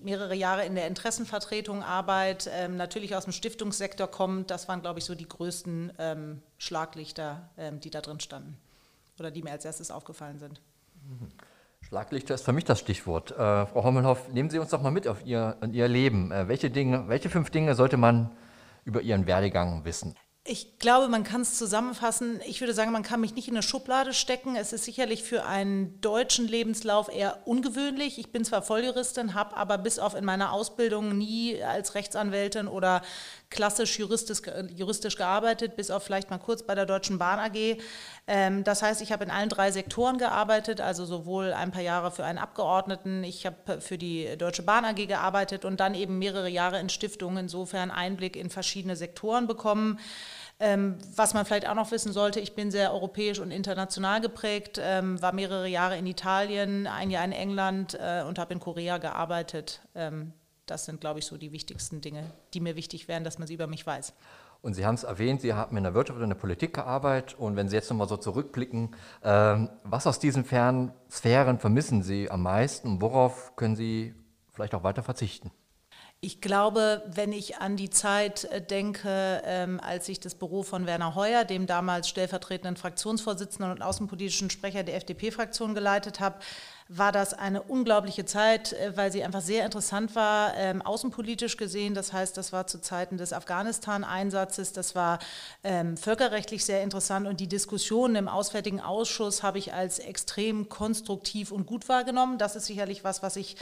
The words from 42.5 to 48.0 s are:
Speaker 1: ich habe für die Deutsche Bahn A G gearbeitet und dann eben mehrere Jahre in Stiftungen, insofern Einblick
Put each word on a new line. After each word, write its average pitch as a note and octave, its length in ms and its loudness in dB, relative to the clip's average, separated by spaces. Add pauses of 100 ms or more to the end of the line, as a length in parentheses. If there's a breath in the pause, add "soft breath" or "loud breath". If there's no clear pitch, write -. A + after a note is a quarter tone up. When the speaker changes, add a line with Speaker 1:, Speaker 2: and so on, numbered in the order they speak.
Speaker 1:
ich F3+ 200 -8
habe E3 360 -6
für F#3 160 -8
die D#3+ 400 -4
Deutsche F3 260 -2
Bahn A3 220 2
A A3 80 0
G G3+ 120 -2
gearbeitet F#3+ 600 0
und F#3+ 160 0
dann G3 120 4
eben F#3 240 -2
mehrere F#3+ 320 -2
Jahre F3+ 300 0
in F#3+ 100 -2
Stiftungen, F#3+ 480 -4
insofern F#3 540 -4
Einblick F#3 440 -2